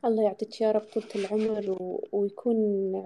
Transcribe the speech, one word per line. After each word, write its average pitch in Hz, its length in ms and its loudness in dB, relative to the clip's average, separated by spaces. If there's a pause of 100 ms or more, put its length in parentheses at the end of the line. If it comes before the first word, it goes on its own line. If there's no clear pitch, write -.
الله 226 180 2
يعطيك 208 380 -2
يا 220 120 4
رب 214 100 2 (120)
طولة 214 200 -2
العمر، 208 560 0
و-، 180 420 -4
ويكون 202 440 0 (500)